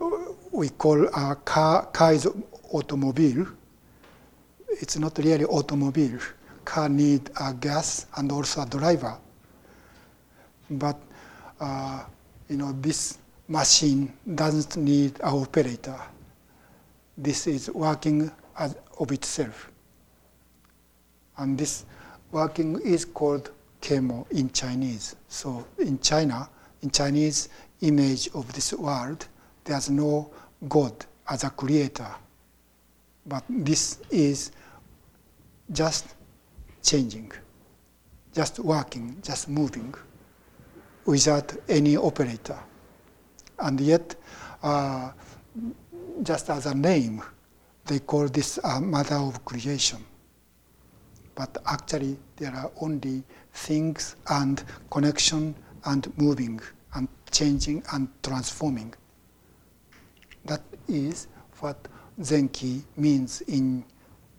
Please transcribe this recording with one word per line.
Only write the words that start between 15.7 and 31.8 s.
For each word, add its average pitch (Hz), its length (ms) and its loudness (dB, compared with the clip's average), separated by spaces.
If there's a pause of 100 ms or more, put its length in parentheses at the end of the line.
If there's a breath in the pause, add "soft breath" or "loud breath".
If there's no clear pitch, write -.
This 139 300 -2
is 139 220 -2
working 156 640 0 (260)
as, 151 180 -4 (240)
of 143 120 -2
itself. - 600 -6 (1700)
And 135 200 0
this - 280 -4 (460 loud breath)
working 156 500 0
is 170 240 2
called 143 460 0 (300)
kemo 127 500 0
in 131 200 0
Chinese. 127 640 -4 (120)
So 123 380 -8 (120)
in 143 220 0
China, 143 500 0 (320 soft breath)
in 143 80 -4
Chinese 147 600 0 (320 loud breath)
image 139 520 2
of 131 200 -8
this - 200 -4
world, 143 540 -6 (360 soft breath)
there's 143 260 -4
no 147 420 0 (360 loud breath)
God 135 380 0 (240)
as 139 140 -4
a 139 60 -4
creator. 135 600 -2 (1200)